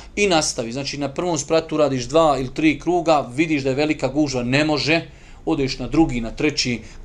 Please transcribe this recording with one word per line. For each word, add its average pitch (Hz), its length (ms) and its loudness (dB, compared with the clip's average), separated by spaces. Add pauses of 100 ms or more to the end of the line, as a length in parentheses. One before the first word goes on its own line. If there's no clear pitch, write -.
(140)
i 202 120 2
nastavi. 147 440 0
Znači 139 260 -6
na 139 160 -4
prvom 170 240 -2
spratu 160 400 0
radiš 135 300 2
dva 147 320 4
ili 127 140 -6
tri 151 260 2
kruga, 160 540 2
vidiš 151 300 0
da 135 60 0
je 131 60 0
velika 147 320 0
gužva, 135 360 0
ne 135 220 2
može, 151 360 2 (440)
odeš 143 340 -2
na 127 80 -6
drugi, 135 340 2
na 113 100 -6
treći, 127 480 -2 (260)